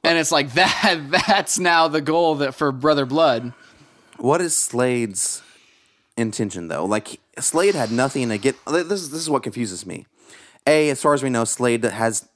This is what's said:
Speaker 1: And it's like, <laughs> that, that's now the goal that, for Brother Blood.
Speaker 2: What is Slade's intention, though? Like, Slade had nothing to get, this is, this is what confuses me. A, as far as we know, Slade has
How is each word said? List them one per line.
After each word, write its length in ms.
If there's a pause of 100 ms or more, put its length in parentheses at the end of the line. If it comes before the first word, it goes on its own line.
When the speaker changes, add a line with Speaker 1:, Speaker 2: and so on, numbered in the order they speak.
Speaker 1:
And 140
it's 120
like, 220
<laughs> 80
that, 400 (260)
that's 320
now 300
the 140
goal 320
that, 200
for 160
Brother 360
Blood. 480 (640)
Speaker 2:
What 240
is 120
Slade's 840 (760)
intention, 520
though? 160
Like, 340 (200)
Slade 360
had 160
nothing 380
to 100
get, 180 (100)
this 360
is, 80
this 100
is 100
what 120
confuses 440
me. 200 (600)
A, 240
as 120
far 120
as 80
we 80
know, 140
Slade 400
has 520